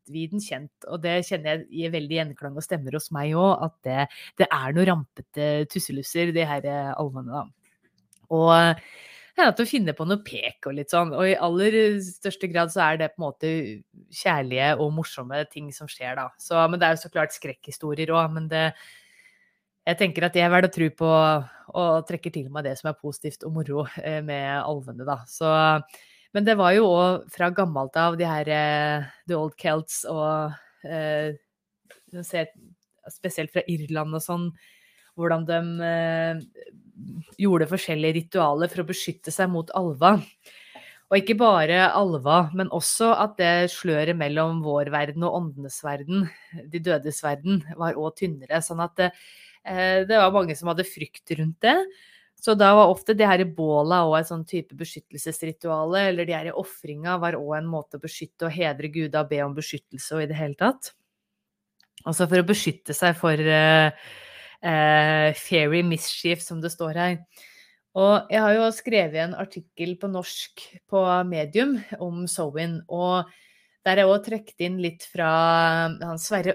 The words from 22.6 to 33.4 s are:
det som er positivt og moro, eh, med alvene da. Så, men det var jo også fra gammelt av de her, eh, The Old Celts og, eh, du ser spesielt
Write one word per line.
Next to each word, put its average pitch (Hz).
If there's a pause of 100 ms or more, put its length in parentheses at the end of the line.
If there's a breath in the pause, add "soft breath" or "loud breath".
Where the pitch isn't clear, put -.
det 135
som 156
er 147
positivt -
og 160
moro, 147 (160)
eh, 156
med 139
alvene 139
da. 143 (100)
Så, 160 (800 loud breath)
men 208
det 220
var 185
jo 220
også 180
fra 180
gammelt 156
av 165
de 170
her, 151
eh, 151 (240 loud breath)
The 170
Old 156
Celts 156
og, 156 (260 loud breath)
eh, 151 (720)
du 180
ser 160 (600)
spesielt 165